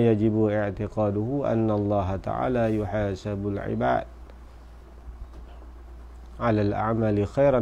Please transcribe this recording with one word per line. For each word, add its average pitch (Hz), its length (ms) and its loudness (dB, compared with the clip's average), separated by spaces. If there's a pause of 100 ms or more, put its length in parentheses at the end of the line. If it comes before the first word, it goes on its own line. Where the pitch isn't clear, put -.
(120)
يجب 107 240 4 (100)
اعتقاده 104 840 0 (160)
أن 113 260 2
الله 101 440 2
تعالى 120 480 0 (140)
يحاسب 101 680 -2
العباد 110 580 0 (2250)
على 110 220 4
الأعمال 104 680 2
خيرا 135 340 4